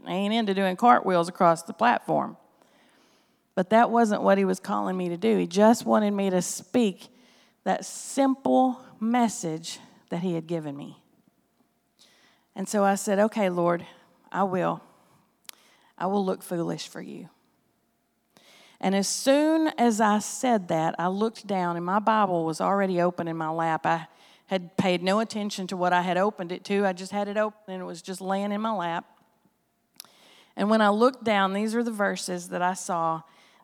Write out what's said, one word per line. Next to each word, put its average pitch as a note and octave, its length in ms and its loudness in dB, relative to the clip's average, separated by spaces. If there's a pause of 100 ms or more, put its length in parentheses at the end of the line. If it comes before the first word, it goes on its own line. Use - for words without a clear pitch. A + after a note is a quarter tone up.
I F3 60 -6
ain't G3+ 220 0
into G#3+ 180 0
doing F#3 240 0
cartwheels F#3 500 4
across E3+ 360 2
the G#3 100 -14
platform." E3 640 0 (1160)
But F#3 160 -2
that A3+ 180 6
wasn't A3+ 320 2
what G3 160 4
he G3 80 2
was F#3+ 160 0
calling G3 380 -4
me F3+ 100 -4
to E3+ 80 -4
do. G#3 220 2
He F3 80 0
just G#3 400 4
wanted A3 240 4
me G3 180 0
to F3+ 140 2
speak - 640 -2 (560)
that F#3+ 220 -2
simple C4 960 0 (180)
message G#3 800 -2 (300)
that E3+ 100 -4
he F3+ 140 -2
had D#3+ 120 -6
given D3+ 300 -6
me. C#3+ 260 -16 (1500)
And G3 140 -8
so G3+ 160 0
I G3 120 2
said, G3 220 -2
"Okay, G#3+ 300 2
Lord, E3+ 380 0 (440)
I F#3 120 -2
will. F3 400 -2 (1120)
I F3+ 120 -4
will G3 180 0
look F#3 160 -4
foolish E3+ 460 -6
for E3 120 -14
you." - 300 -16 (1500)
And F#3+ 120 2
as G3 120 2
soon D#4 720 2
as A#3 240 2
I G#3 200 4
said A3 480 -2
that, E3 300 0
I E3+ 100 -2
looked G#3 380 -4
down, F3+ 300 -2
and F3 80 -4
my F#3+ 140 0
Bible G3+ 480 2
was D#3+ 160 -2
already F#3+ 360 0
open F3 300 0
in E3 80 -6
my D#3+ 140 -4
lap. E3 340 -2
I E3 240 0 (380)
had F3+ 320 -6
paid F3+ 240 0
no F#3+ 180 2
attention G#3 460 -6
to F#3+ 100 -8
what F3+ 160 2
I F3 80 4
had F3+ 160 -2
opened F#3+ 340 -2
it F3+ 140 -10
to. G3+ 220 0
I F#3 80 0
just F#3 180 -12
had G3+ 160 -4
it G3+ 80 -6
open, G#3+ 380 -4
and F#3 80 -8
it - 20 -10
was F3 160 -12
just F#3 220 -12
laying G3 300 -2
in G3+ 100 -4
my A3+ 100 -4
lap. F3 320 -4 (1500)
And G3+ 140 0
when A3 100 4
I G#3 80 6
looked A3+ 360 2
down, G3 280 2
these G#3+ 220 -4
are A#3 80 0
the A#3 80 -4
verses F#3 580 -4
that F3+ 140 -4
I F3+ 100 0
saw. E3 480 -4 (440)